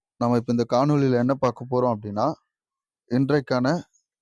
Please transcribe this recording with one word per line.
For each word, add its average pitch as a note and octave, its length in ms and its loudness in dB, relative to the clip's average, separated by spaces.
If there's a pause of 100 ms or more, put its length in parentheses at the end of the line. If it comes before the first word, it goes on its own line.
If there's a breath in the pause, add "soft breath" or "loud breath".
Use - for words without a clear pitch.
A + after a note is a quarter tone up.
(220)
நம்ம A#2+ 160 2
இப்ப A#2 140 -4
இந்த A#2+ 160 0
காணொளியில C3+ 500 2
என்ன B2 180 0
பார்க்க B2 320 -2
போறோம் B2+ 240 0
அப்படின்னா, G#2+ 340 -4 (840)
இன்றைக்கான C3 560 0 (540)